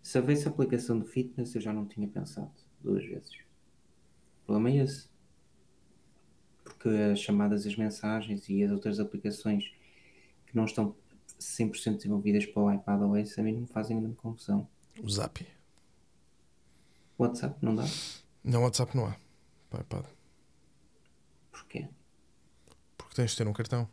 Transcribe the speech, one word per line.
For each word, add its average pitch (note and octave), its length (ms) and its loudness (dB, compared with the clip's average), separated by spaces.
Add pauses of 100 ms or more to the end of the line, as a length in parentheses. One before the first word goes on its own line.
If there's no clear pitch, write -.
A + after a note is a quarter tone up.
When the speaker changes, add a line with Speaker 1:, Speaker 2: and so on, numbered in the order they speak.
Speaker 1:
Se - 180 -2
houvesse D3 280 2
aplicação A#2+ 520 2
de G#2 80 -4
fitness, B2 480 -4
eu A2 60 -2
já G#2+ 120 -4
não G#2 120 -4
tinha G#2 220 -6
pensado - 440 -8 (300)
duas G2 240 0
vezes. - 280 -12 (1080)
O - 20 -20
problema A2 260 2
é C#3 120 6
esse. - 260 -4 (1500)
Porque - 260 -4
as G#2 300 4
chamadas, G#2 460 2
as G2+ 100 -2
mensagens G#2+ 760 -2
e G2+ 140 4
as G2+ 80 4
outras G2+ 280 0
aplicações G#2 760 -2 (720)
que - 100 -10
não A2 100 4
estão G#2+ 300 -2 (440)
cem - 300 -2
por - 80 -8
cento G#2+ 200 0
desenvolvidas G#2 480 2
para - 180 0
o - 100 6
iPad G2+ 280 0
O G2+ 140 4
S, G#2 240 -2
a G#2+ 40 2
mim A2 100 2
não A#2+ 80 -2
me A#2+ 60 -6
fazem A2+ 320 -2
grande A2+ 160 -4
confusão. G#2+ 520 -2 (340)
Speaker 2:
O G#2 80 -6
Zap. - 360 -4 (1700)
Speaker 1:
WhatsApp B2+ 440 0
não A2+ 140 2
dá? B2+ 220 -2 (460)
Speaker 2:
Não, B2 200 4
WhatsApp B2 320 2
não A2+ 120 2
há. G#2 80 -4 (540)
Para - 120 -6
iPad. - 240 -6 (1500)
Speaker 1:
Porquê? - 380 -10 (1080)
Speaker 2:
Porque - 180 -16
tens A#2 160 2
de - 60 -4
ter A2 100 2
um G#2 60 0
cartão. A#2 400 -2